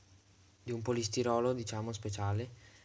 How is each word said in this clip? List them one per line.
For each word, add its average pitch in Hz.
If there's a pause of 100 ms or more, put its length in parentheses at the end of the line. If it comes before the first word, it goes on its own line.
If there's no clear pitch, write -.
(640)
di 123
un 117
polistirolo, 120
diciamo, 113
speciale. 104 (260)